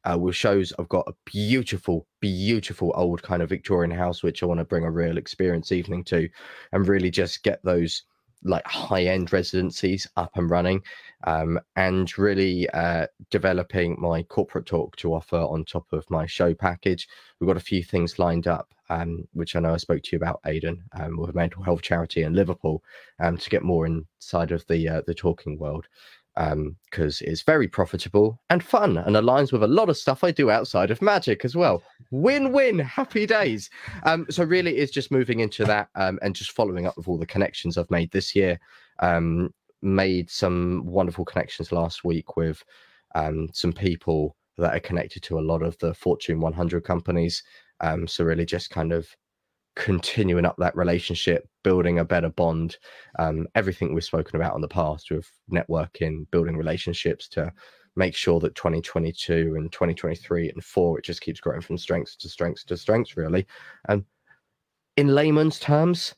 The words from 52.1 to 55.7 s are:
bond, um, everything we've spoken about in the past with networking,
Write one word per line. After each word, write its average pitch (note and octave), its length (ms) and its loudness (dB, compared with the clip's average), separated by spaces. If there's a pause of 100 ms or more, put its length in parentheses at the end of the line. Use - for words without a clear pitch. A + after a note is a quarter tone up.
bond, E2 480 -2 (400)
um, D#2+ 360 -2
everything F#2 380 0
we've E2 100 0
spoken - 340 -4
about E2 180 -2
in D2+ 80 -4
the D#2 40 -4
past D#2 440 -4
with D#2+ 200 -6 (220)
networking, D#2+ 800 -2